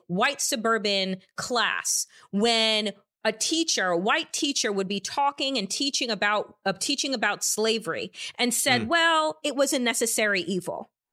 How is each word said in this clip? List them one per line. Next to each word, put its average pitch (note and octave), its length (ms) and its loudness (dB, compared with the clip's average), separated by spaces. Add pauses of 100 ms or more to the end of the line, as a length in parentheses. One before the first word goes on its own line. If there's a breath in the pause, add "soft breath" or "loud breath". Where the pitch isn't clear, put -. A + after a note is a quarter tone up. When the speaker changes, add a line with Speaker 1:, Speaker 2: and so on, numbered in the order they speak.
Speaker 1:
white A#3+ 320 0
suburban G3+ 800 0 (180 soft breath)
class, - 720 -2 (240 soft breath)
when A3 600 2 (300)
a A3 80 2
teacher, C#4 560 0
a F3 100 2
white B3+ 360 0
teacher, C4+ 380 -2
would G3 160 -2
be G3 120 -2
talking C#4 580 -2
and F#3+ 100 -2
teaching C4+ 440 -2
about, G#3 520 0
uh, G3 100 0
teaching C#4 420 -4
about G#3 280 0
slavery G#3+ 680 0 (260 loud breath)
and A#3+ 160 0
said, B3 300 2
Speaker 2:
Mm. A3 40 -4
Speaker 1:
"Well, D#4+ 560 2
it C#4+ 120 -2
was C#4 180 2
a C4+ 60 0
necessary A3+ 640 0
evil." E3+ 500 -4 (220)